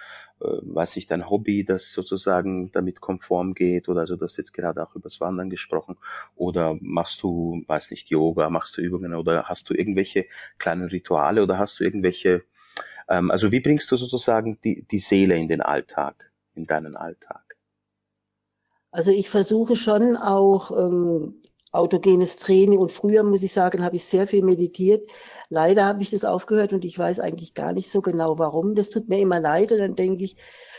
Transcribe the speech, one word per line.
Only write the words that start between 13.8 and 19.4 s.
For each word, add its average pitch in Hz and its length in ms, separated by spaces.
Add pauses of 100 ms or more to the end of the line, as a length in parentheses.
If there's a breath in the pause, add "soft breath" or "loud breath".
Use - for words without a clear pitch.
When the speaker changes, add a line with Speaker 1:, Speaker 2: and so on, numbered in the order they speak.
Speaker 1:
du 131 40
sozusagen 117 680
die, - 180
die - 160
Seele 95 380
in 82 100
den 80 140
Alltag, - 720 (240)
in 82 100
deinen 78 300
Alltag? - 600 (1300)
Speaker 2:
Also 170 220
ich 196 180
versuche 220 460